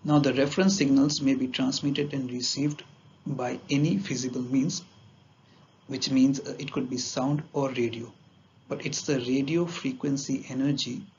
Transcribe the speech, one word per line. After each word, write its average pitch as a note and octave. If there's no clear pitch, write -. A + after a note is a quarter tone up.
Now D3+
the C3+
reference D3
signals C#3
may C3+
be B2+
transmitted C#3
and C3
received C3
by B2+
any D3+
feasible B2+
means, C3
which C3
means, C3
uh, C#3+
it -
could B2+
be B2
sound C#3+
or C#3
radio, A#2+
but -
it's D3
the C#3
radio C#3
frequency C#3
energy C3